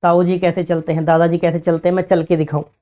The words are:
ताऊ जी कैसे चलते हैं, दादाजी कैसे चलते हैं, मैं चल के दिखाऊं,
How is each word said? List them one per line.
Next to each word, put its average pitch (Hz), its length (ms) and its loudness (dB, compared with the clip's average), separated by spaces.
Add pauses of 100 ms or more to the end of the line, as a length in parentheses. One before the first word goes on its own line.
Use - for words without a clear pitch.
ताऊ 175 220 4
जी 180 140 0
कैसे 180 260 -2
चलते 165 280 -2
हैं, 160 120 -2
दादाजी 165 340 2
कैसे 170 200 -2
चलते 165 300 -2
हैं, 180 80 0
मैं 185 60 0
चल 175 200 0
के 165 140 0
दिखाऊं, 151 260 -2 (200)